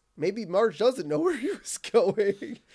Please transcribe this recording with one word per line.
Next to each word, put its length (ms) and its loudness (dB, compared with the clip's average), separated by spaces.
maybe 300 -4
Marge 320 0
doesn't 280 0
know 120 -2
<laughs> 20 0
where 160 2
he 140 -4
was 260 -8
going. 840 0